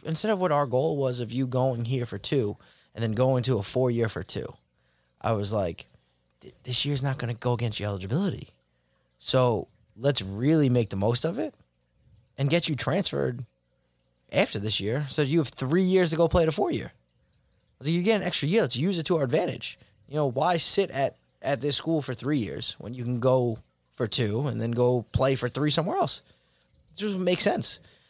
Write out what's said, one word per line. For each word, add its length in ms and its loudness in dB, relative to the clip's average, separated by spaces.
instead 260 0
of 80 2
what 140 2
our 120 4
goal 320 2
was 240 0
of 100 -4
you 160 0
going 380 0
here 220 -2
for 100 -10
two 400 0
and 80 -4
then 100 0
going 320 2
to 140 2
a 40 -2
four-year 460 0
for 140 -6
two, 320 -8
I 120 0
was 200 -2
like, 340 -4
"Th-, 220 -20
this 240 -2
year's 160 -2
not 160 -2
gonna 160 -4
go 180 -2
against 280 -2
your 80 -4
eligibility. 640 -4
So 500 0
let's 260 0
really 480 2
make 200 4
the 60 -6
most 280 0
of 140 -2
it 160 -6
and 100 2
get 200 2
you 80 0
transferred 680 0
after 260 0
this 220 -2
year 280 -2
so 140 0
you 160 2
have 100 0
three 340 0
years 280 4
to 60 -2
go 120 4
play 180 4
the 60 2
four-year." 420 -2
I 840 -20
was 80 -6
like, 60 2
"You 80 0
get 200 2
an 40 -4
extra 220 -2
year. 140 4
Let's 140 -2
use 200 0
it 100 -4
to 120 2
our 60 2
advantage. 540 -2
You 60 -12
know, 160 0
why 260 2
sit 360 2
at, 240 0
at 180 -2
this 160 0
school 240 0
for 140 -6
three 240 -2
years 400 -4
when 160 -12
you 100 -8
can 160 -2
go 380 2
for 140 -4
two 400 0
and 160 -4
then 80 -2
go 420 2
play 240 4
for 140 -2
three 200 0
somewhere 280 0
else?" 240 -2
It 60 -12
just 180 -2
makes 260 2
sense. 360 0